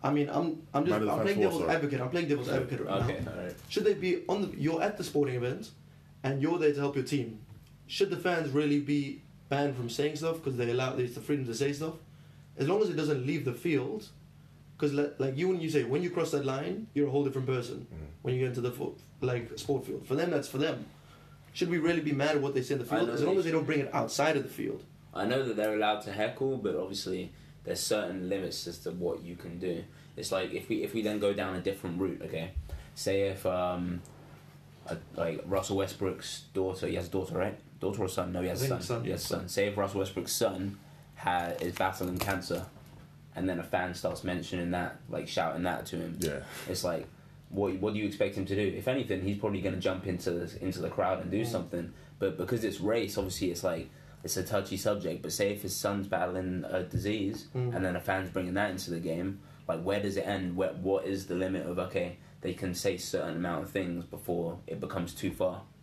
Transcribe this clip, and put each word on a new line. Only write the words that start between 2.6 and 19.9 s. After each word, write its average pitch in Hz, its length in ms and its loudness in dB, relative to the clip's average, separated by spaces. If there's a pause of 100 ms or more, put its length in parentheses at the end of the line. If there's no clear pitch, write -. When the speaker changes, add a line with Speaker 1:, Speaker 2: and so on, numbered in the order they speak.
Speaker 1:
right 98 180 2
Speaker 3:
Okay, - 200 0
Speaker 1:
now. 107 80 -4
Speaker 3:
all 90 140 -8
right. 87 100 -6 (140)
Speaker 1:
Should 233 160 0
they 214 80 8
be 180 340 2
on 202 140 2
the, - 200 -2
you're 165 220 2
at 208 140 0
the 175 80 -6
sporting 131 300 2
event, 127 360 -2 (540)
and 139 160 2
you're 165 180 2
there 151 140 6
to 139 80 0
help 143 160 2
your 127 80 2
team. 113 340 -2 (480)
Should 190 220 2
the 180 80 -2
fans 165 320 2
really 147 320 4
be 143 400 0 (280)
banned 139 260 2
from 120 140 -4
saying 147 280 0
stuff 160 260 -2
'cause 127 140 0
they 120 140 2
allow, 127 260 2
it's 123 180 0
the - 60 -8
freedom 139 240 0
to 117 80 -4
say 139 200 2
stuff? 160 200 -4 (640)
As 139 100 2
long 208 140 4
as 196 80 4
it 156 60 -2
doesn't 147 300 2
leave 143 200 0
the 120 80 0
field, 127 540 0 (680)
'cause 147 160 2
le-, 143 260 2
like 135 180 0
you, 175 120 4
when 180 120 2
you 160 80 0
say, 147 140 4
when 135 200 2
you 170 60 0
cross 160 220 0
that 143 140 2
line, 175 480 -2
you're 143 140 4
a 127 40 0
whole 143 120 4
different 127 240 0
person. 123 460 -2
Speaker 2:
Mm-hmm. 78 100 -10 (200)
Speaker 1:
When 127 120 2
you 127 60 2
get 127 80 2
into 120 120 -2
the 123 100 0
fo-, - 240 -4 (260)
like, 123 360 -2
sport 139 280 0
field, - 200 -6